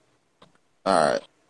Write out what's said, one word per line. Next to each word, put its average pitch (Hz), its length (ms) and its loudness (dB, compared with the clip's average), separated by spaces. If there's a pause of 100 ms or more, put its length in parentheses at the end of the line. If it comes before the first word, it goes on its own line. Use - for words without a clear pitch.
(880)
All 90 260 0
right. - 100 -6 (260)